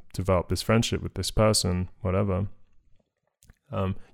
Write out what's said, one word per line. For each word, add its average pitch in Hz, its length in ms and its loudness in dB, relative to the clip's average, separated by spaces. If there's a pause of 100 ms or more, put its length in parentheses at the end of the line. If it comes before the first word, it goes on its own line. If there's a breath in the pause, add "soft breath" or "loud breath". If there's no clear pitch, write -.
(140)
develop 90 360 0
this 90 120 -2
friendship 113 420 2
with - 100 -8
this - 180 -6
person, 95 580 2 (120)
whatever. 95 460 0 (1200)
Um, 98 240 -2 (180 soft breath)